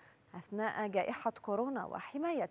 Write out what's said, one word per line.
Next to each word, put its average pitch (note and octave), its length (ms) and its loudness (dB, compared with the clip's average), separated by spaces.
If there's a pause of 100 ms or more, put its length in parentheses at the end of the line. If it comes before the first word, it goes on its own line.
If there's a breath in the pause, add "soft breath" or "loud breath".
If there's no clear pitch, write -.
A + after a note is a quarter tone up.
(340 soft breath)
أثناء G#3 520 -2
جائحة G3 460 2 (100)
كورونا A3+ 420 0
وحماية D4 680 0